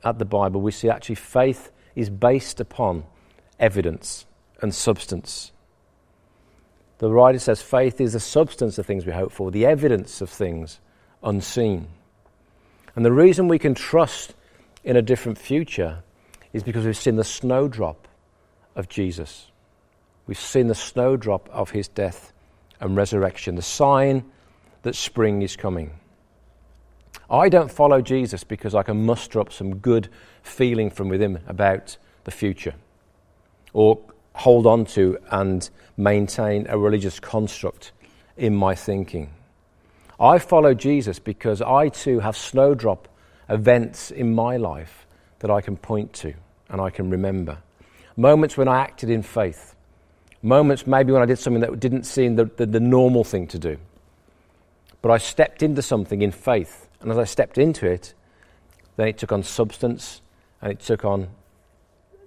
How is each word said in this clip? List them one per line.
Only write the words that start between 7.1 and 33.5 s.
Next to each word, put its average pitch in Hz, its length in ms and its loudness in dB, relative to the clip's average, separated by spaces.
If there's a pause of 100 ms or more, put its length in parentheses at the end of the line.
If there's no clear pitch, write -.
says 113 220 0
faith 127 400 0
is 113 120 0
the 117 60 -4
substance 127 580 -2
of 101 80 -6
things 95 200 -6
we 90 60 -6
hope 92 200 -4
for, 95 200 -8
the 104 140 2
evidence 135 540 0
of 95 100 -8
things 82 500 -8 (440)
unseen. 101 640 -2 (1080)
And 117 100 0
the 117 60 6
reason 175 360 6
we 165 120 2
can 139 160 0
trust - 580 -2 (500)
in 123 140 2
a 120 40 6
different 113 360 -2
future 87 680 -6 (480)
is 107 120 -8
because 113 220 -4
we've 107 120 -2
seen 117 180 0
the 110 80 0
snowdrop 123 840 -4 (680)
of 92 140 -8
Jesus. 87 600 -8 (760)
We've 104 140 -12
seen 127 280 0
the 110 80 0
snowdrop 123 760 -2
of 98 180 -6
his 104 180 -6
death - 460 -8 (480)
and 95 160 -2
resurrection, 98 580 -2
the 87 60 -6
sign 135 640 2 (560)
that - 140 -6
spring 104 480 -2
is 95 120 -8
coming. 85 360 -6 (1400)
I 165 200 4
don't 123 200 6
follow 143 320 4
Jesus 123 420 -4
because 104 300 -8
I 98 100 2
can 110 220 -2
muster 113 340 -2
up - 140 -4
some 98 240 -8
good 113 320 2 (320)
feeling 117 480 -2
from 98 200 -6
within 95 360 -2
about 95 520 -2 (260)
the 92 80 -12
future, - 420 -6 (1000)